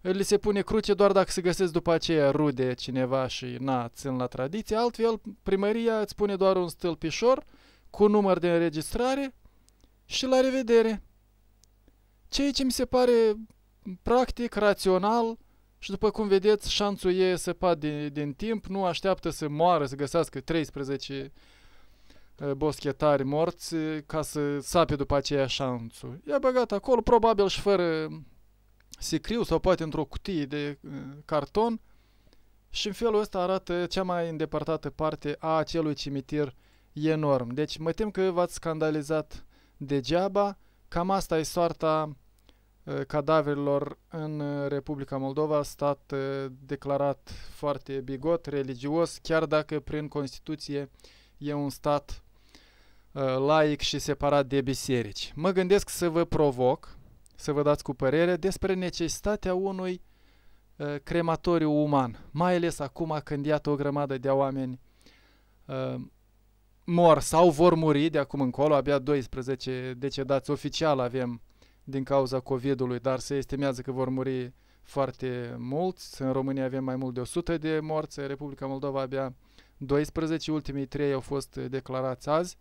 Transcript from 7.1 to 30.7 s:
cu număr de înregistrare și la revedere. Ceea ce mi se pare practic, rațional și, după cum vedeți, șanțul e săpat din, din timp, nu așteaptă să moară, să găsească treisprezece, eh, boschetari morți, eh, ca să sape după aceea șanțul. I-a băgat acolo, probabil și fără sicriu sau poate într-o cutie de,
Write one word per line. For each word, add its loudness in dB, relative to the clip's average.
cu 4
număr 6
de 2
înregistrare 0
și -4
la 6
revedere. 4
Ceea 0
ce -2
mi 2
se 0
pare 6
practic, 0
rațional 2
și, -12
după 2
cum -2
vedeți, 4
șanțul 0
e 2
săpat 0
din, -4
din -4
timp, -4
nu -4
așteaptă 0
să -6
moară, 4
să -8
găsească -2
treisprezece, -4
eh, -4
boschetari 0
morți, -2
eh, -4
ca -4
să -4
sape 2
după 0
aceea 0
șanțul. -6
I-a 0
băgat 2
acolo, 2
probabil 4
și -4
fără 2
sicriu -2
sau 2
poate 2
într-o -4
cutie -6
de, -6